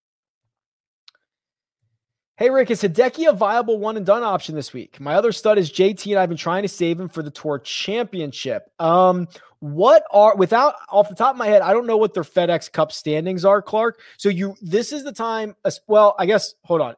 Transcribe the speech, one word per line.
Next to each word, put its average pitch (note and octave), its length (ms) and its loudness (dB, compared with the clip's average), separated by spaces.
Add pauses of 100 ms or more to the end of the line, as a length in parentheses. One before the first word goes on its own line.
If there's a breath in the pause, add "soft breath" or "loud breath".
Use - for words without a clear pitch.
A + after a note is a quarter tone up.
(2250)
Hey, B3 160 0
Rick, C4 180 2
is G#3+ 140 -2
Hideki B3+ 440 0
a C#4+ 60 6
viable A3 460 -2
one A3 180 -6
and G3 80 -8
done G#3 160 2
option F#3+ 320 -4
this D3 180 -10
week? - 280 -16
My C#3+ 160 -4
other A3 160 2
stud G#3+ 260 0
is E3+ 140 0
J G3 220 2
T, G3+ 180 -10
and G3 80 2
I've F#3 100 0
been E3 80 -8
trying F3 240 -4
to G3+ 60 -4
save E3+ 320 -4
him F#3 100 -10
for D#3+ 140 -10
the D3 80 -14
Tour D3 260 -6
Championship. D#3+ 1200 -8
Um, F3+ 500 2 (320 soft breath)
what G3 520 4
are, G#3 240 6
without, A3+ 400 2 (120)
off G3+ 220 2
the F#3 60 -16
top B3+ 160 2
of B3+ 60 -6
my A#3 100 -4
head, G#3 160 6
I F3+ 100 0
don't A#3+ 140 0
know A3+ 100 2
what G#3+ 160 0
their F#3+ 80 -2
FedEx E3+ 500 -2
Cup D#3 200 -2
standings E3 520 -4
are, G3+ 160 4
Clark. A3 420 -4 (160 soft breath)
So G3+ 120 -2
you, G3 320 -4
this G#3 320 -4
is C#4+ 100 -8
the C#4 80 -12
time, A3 440 -8 (100)
as, - 220 -6
well, G#3 320 6
I F3 80 -2
guess, G#3 260 0 (100)
hold E3+ 160 -2
on. B2 180 -4